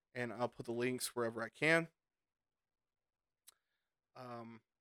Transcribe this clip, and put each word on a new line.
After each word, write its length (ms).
and 200
I'll 160
put 160
the 80
links 420
wherever 260
I 80
can. 380
Um, 420